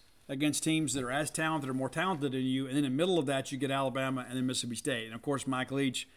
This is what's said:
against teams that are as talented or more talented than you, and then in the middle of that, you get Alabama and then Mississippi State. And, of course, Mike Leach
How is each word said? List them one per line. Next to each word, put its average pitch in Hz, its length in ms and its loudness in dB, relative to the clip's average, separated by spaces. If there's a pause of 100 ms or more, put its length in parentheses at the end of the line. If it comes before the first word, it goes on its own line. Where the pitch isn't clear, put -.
(300)
against 143 320 0
teams 160 320 2
that 135 80 -2
are 123 80 -4
as 143 180 0
talented 160 400 0
or 131 60 -2
more 131 140 0
talented 160 420 0
than 131 100 0
you, 131 280 0
and 127 80 -2
then 147 80 4
in 131 80 2
the 127 40 2
middle 175 220 4
of 143 80 2
that, 135 240 0
you 135 80 -4
get 135 140 0
Alabama 135 560 0
and 123 100 -4
then 127 80 2
Mississippi 120 300 -2
State. 117 300 -2
And, 113 80 -8
of 117 80 -10
course, 139 220 0
Mike 127 280 -2
Leach 135 440 0